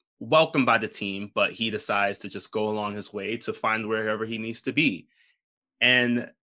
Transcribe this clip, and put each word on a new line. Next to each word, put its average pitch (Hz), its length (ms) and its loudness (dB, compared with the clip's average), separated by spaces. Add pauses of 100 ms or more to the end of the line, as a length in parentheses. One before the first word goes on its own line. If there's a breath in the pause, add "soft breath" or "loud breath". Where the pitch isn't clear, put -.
(200)
welcomed 156 460 4
by 117 140 6
the 107 80 -2
team, 101 480 -6
but 98 160 2
he 110 180 -4
decides 101 500 -2
to 101 100 -10
just - 220 -12
go 107 180 0
along 104 260 -4
his 104 180 -10
way 104 240 -6
to 117 160 -8
find 110 340 0
wherever 110 380 -2
he 113 120 -6
needs 110 260 -8
to 135 100 -2
be. 120 340 2 (760)
And 123 500 4 (140)